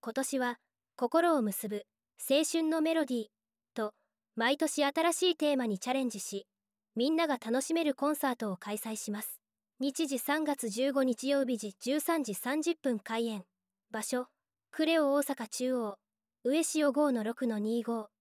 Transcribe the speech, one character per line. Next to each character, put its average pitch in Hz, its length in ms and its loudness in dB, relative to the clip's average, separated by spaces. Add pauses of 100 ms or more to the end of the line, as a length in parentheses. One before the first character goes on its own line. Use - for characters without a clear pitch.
今 226 120 -8
年 262 260 0
は、 247 200 -2 (360)
心 330 420 4
を 262 40 2
結 208 280 -2
ぶ、 208 160 -6 (340)
青 285 240 4
春 330 200 0
の 320 180 2
メ 320 140 2
ロ 320 100 2
デ 254 80 -2
ィ 233 80 0
ー 214 60 -6 (460)
と、 214 200 -4 (420)
毎 247 220 2
年 302 260 2
新 320 300 2
し - 80 -2 (100)
い 320 40 0
テ 294 180 2
ー 269 40 2
マ 247 100 0
に 202 120 -2
チ - 100 -8
ャ 254 40 0
レ 269 100 0
ン 247 60 0
ジ 208 100 -10
し、 - 280 -10 (480)
み 247 140 2
ん 320 60 2
な 330 120 2
が 277 100 0
楽 240 240 0
し 330 120 -2
め 330 100 2
る 294 120 2
コ 277 140 0
ン 302 60 2
サ 269 160 0
ー 240 40 -2
ト 214 160 -4
を 185 60 -6
開 208 200 -6
催 220 180 -6
し - 160 -8
ま 208 100 -6
す。 - 180 -12 (400)
日 277 280 -2
時 262 100 -2
三 302 260 0
月 277 260 -2
十 247 220 0
五 269 120 2
日 254 240 0
曜 277 180 2
日 240 120 -2
時 208 220 -8
十 277 200 0
三 320 240 0
時 214 100 -6
三 269 280 -4
十 330 140 0
分 240 240 -2
開 226 280 -4
演。 214 180 -8 (460)
場 214 100 -6
所、 247 260 -4 (440)
ク 311 140 0
レ 330 140 4
オ 277 140 4
大 285 100 4
阪 254 240 -4
中 254 280 -2
央。 214 220 -4 (460)
上 285 180 4 (140)
塩 294 160 4
五 285 200 4
の 226 120 0
六 233 240 -2
の 220 120 -2
二 220 240 0
五。 220 260 -4 (120)